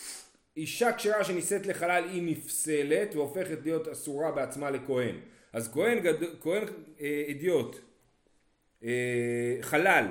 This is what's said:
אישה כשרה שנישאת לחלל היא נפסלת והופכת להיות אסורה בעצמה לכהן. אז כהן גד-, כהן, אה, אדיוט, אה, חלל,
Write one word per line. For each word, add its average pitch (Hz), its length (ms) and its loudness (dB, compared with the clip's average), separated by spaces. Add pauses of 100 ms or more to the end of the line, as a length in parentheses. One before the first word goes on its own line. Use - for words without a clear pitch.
(580)
אישה 226 360 0
כשרה 208 300 2
שנישאת 190 420 -2
לחלל 175 380 2
היא 175 280 -2
נפסלת 156 840 0
והופכת 156 480 -2
להיות 160 240 0
אסורה 151 440 -4
בעצמה 139 380 -2
לכהן. 127 460 0 (380)
אז 113 200 -6
כהן 214 260 4
גד-, 165 420 0
כהן, 190 220 0 (380)
אה, 147 300 -2
אדיוט, 147 480 0 (1040)
אה, 120 760 0
חלל, 151 500 4